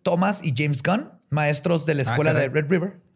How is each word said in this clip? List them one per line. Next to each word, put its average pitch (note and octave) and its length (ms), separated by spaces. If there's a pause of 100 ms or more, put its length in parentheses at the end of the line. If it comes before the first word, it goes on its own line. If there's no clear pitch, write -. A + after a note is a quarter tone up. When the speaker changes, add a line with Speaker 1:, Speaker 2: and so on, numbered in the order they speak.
Speaker 1:
Thomas F#3+ 380
y D#3 140
James D3 260
Gunn, G#3 280 (200)
maestros D3+ 560
de D#3 100
la C#3 80
Speaker 2:
Ah, - 0
Speaker 1:
escuela D3+ 300
de D3 140
Speaker 2:
caray. C#3+ 140
Speaker 1:
Red C#3+ 80
River. F#3 280 (180)